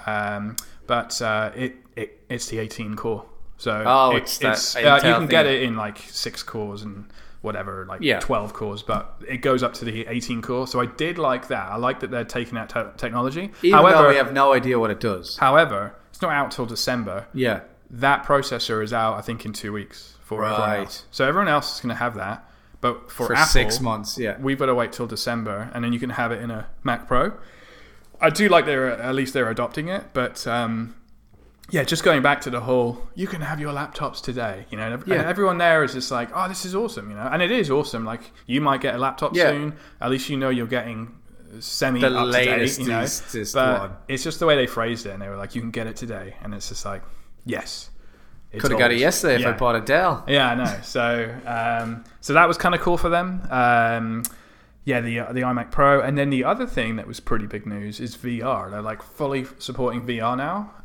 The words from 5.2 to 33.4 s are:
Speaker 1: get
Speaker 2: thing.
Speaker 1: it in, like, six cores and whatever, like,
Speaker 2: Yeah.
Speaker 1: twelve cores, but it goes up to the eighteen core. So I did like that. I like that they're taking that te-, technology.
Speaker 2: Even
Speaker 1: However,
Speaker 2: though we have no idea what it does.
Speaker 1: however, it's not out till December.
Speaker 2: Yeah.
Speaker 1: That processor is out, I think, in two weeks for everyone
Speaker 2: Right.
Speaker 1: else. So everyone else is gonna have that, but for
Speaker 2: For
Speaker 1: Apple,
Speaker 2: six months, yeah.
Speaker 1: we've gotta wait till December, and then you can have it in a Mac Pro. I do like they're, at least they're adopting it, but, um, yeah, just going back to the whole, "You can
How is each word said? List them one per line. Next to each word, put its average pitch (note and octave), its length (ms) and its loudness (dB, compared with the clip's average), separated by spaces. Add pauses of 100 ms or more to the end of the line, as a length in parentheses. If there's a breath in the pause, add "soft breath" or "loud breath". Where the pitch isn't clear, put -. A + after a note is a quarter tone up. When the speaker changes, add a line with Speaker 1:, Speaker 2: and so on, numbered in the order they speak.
Speaker 1:
get D#3+ 180 6
Speaker 2:
thing. C3+ 100 4
Speaker 1:
it B2+ 80 0
in, A#2 140 0
like, G#2+ 200 -6 (120)
six - 340 -8
cores G#2 400 -8
and G#2 220 -12 (360 soft breath)
whatever, G2 460 -6
like, F#2+ 140 -10
Speaker 2:
Yeah. A#2 180 4
Speaker 1:
twelve G#2+ 340 0
cores, G#2 280 -6
but - 340 -4 (100)
it C3 120 -6
goes B2+ 260 2
up A#2 120 0
to A#2 100 -10
the A2 220 -6
eighteen A#2 340 -4
core. B2+ 260 -2
So B2 140 -2
I A#2+ 60 -2
did E3 300 -4
like C3 300 0
that. G2 240 -4
I G#2+ 60 -6
like B2+ 240 -2
that C3 100 -8
they're A#2+ 140 -4
taking A#2+ 300 -6
that A2 140 -8
te-, A#2 120 -4 (160)
technology. C3 540 -4 (120)
Speaker 2:
Even E3+ 160 10
Speaker 1:
However, D#3+ 240 10
Speaker 2:
though C#3+ 60 10
we C#3+ 80 8
have B2+ 160 2
no C#3 180 6
idea B2+ 260 4
what A2 140 2
it G2+ 80 -6
does. F#2+ 380 -4
Speaker 1:
however, C3 580 4 (140)
it's - 120 -20
not E3+ 120 0
out C#3+ 180 0
till B2+ 140 -6
December. G#2+ 680 -4
Speaker 2:
Yeah. A#2 280 0 (280)
Speaker 1:
That C3 360 2
processor A#2+ 580 0
is G#2+ 80 -4
out, A2+ 260 0
I G#2 40 -8
think, A#2 240 -8
in G#2+ 80 -8
two G#2 180 -8
weeks - 500 -12
for A2 220 -6
everyone G#2+ 260 0
Speaker 2:
Right. G#2 100 0
Speaker 1:
else. - 320 -10
So C3+ 140 0
everyone F3+ 220 2
else D3 280 0
is - 60 -10
gonna A#2 140 -4
have A#2+ 200 -4
that, G2+ 340 -8 (320 soft breath)
but - 280 -2
for A#2+ 180 -4
Speaker 2:
For A#2+ 80 0
Speaker 1:
Apple, D3+ 100 6
Speaker 2:
six C3 340 4
months, A2 380 -4
yeah. G#2+ 200 -2
Speaker 1:
we've C3+ 220 -2
gotta C3 160 2
wait A#2 160 0
till A#2+ 160 -6
December, A2 640 -6
and B2 100 -6
then A#2+ 100 0
you A#2 60 0
can B2+ 100 -4
have A#2+ 240 -2
it G#2+ 80 -6
in A#2 100 -6
a G#2+ 140 -8 (180)
Mac A#2 240 -4
Pro. D3 240 2 (880 loud breath)
I D#3+ 120 4
do G3+ 180 4
like E3+ 160 8
they're, C3 260 0
at A#2+ 240 -4
least C3 180 0
they're A#2+ 160 2
adopting A#2+ 380 -4
it, F#3+ 260 -6
but, B2 340 -4
um, A#2 480 -2 (760)
yeah, D3+ 120 2
just D#3+ 200 -2
going D#3 180 6
back C#3+ 200 2
to C3+ 80 -8
the B2 120 -4
whole, A#2+ 400 2 (140)
"You F#3+ 120 -4
can E3+ 140 -8